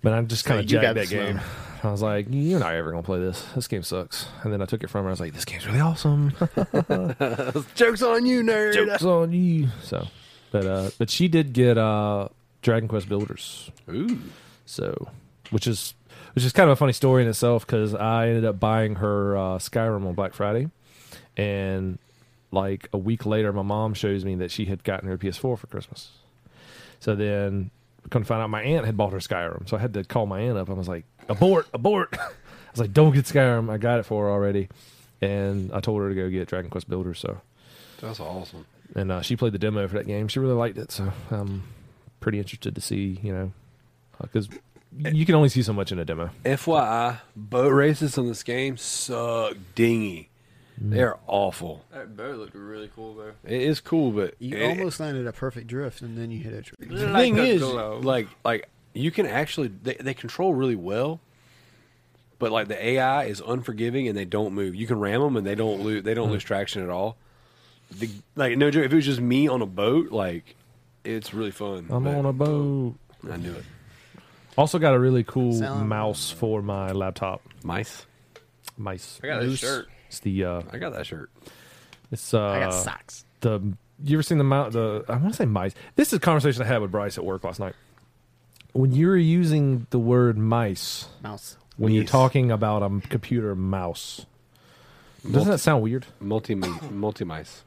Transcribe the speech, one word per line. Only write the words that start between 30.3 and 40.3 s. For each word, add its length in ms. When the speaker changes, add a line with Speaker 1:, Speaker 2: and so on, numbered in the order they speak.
Speaker 1:
aunt 180
up. 120
I 20
was 160
like, 160
"Abort, 460
abort!" 440
<laughs> 0
I 100
was 80
like, 120
"Don't 220
get 120
Skyrim. 440
I 80
got 220
it 40
for 200
her 60
already." 380
And 520
I 80
told 220
her 60
to 60
go 140
get 200
Dragon 220
Quest 180
Builders. 320
So 200
Speaker 3:
That's 200
awesome. 460
Speaker 1:
and, 180
uh, 100
she 140
played 160
the 60
demo 300
for 60
that 120
game. 220
She 120